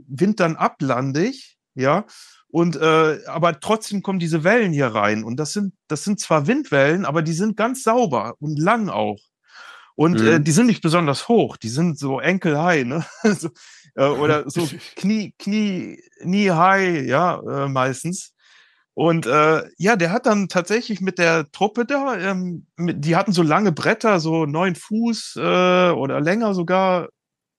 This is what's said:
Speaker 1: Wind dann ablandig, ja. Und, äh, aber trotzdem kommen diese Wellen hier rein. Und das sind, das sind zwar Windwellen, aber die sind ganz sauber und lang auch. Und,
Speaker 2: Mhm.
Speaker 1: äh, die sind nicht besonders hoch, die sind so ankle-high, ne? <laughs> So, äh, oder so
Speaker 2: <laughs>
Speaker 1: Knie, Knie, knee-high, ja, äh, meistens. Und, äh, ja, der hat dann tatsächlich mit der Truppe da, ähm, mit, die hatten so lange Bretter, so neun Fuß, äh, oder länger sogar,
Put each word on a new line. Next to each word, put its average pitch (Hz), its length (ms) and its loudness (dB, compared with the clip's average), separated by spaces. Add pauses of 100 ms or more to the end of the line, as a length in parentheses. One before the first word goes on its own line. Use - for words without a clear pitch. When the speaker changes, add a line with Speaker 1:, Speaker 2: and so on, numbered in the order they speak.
Speaker 1:
Wind 175 320 0
dann 160 160 0
ablandig, 143 1000 -2 (200)
ja. 143 300 2 (420)
Und, 170 260 0
äh, 156 520 2
aber 165 340 -2
trotzdem 208 420 -4
kommen 190 160 -4
diese 165 240 -2
Wellen 202 300 2
hier 143 160 2
rein. 107 340 0
Und 117 140 -6
das 151 160 -6
sind, 202 220 -4 (120)
das 147 160 -6
sind 202 160 -2
zwar 151 300 0
Windwellen, 175 560 2
aber 147 180 0
die 160 100 -2
sind 190 240 -2
ganz 247 280 -2
sauber 165 560 0
und 147 180 -6
lang 202 300 0
auch. 107 320 -2 (760)
Und, 156 260 2
Speaker 2:
Mhm. 110 60 4
Speaker 1:
äh, 160 140 6
die 151 120 2
sind 208 140 6
nicht 220 160 2
besonders 160 460 0
hoch, 190 280 2
die - 120 -10
sind 151 320 -2
so 135 180 -4
ankle-high, 160 640 0
ne? 143 220 -4 (160)
<laughs> 208 160 2
So, 165 120 -8 (440)
äh, 135 120 2
oder 147 440 0
so 165 180 -2 (140)
Speaker 2:
<laughs> - 140 -20
Speaker 1:
Knie, 208 420 -2
Knie, 196 640 -4 (180)
knee-high, 185 880 2
ja, 151 420 0
äh, 139 200 -4
meistens. 135 640 -4 (640)
Und, 165 300 2
äh, 151 380 2 (120)
ja, 208 200 0
der 170 160 0
hat 240 120 -4
dann 202 240 0
tatsächlich 208 520 -4
mit 185 180 -4
der 165 320 2
Truppe - 340 -2
da, 277 320 -2
ähm, 185 600 -6
mit, 160 280 -4
die 165 120 2
hatten 196 160 0
so 175 100 2
lange 170 300 2
Bretter, 202 480 0
so 160 260 -2
neun 165 300 -2
Fuß, 226 600 -6
äh, 180 540 2
oder 135 300 -2
länger 202 340 0
sogar, 180 540 0 (500)